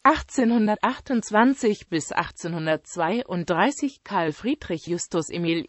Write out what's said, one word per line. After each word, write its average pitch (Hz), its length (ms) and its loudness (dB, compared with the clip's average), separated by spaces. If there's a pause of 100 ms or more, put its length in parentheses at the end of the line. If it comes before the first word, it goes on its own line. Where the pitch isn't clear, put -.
Achtzehnhundertachtundzwanzig 233 1800 2
bis 160 240 -4
achtzehnhundertzweiunddreißig 175 1900 -2
Karl 170 300 0
Friedrich 202 540 -6
Justus 170 420 -4
Emil 170 400 -2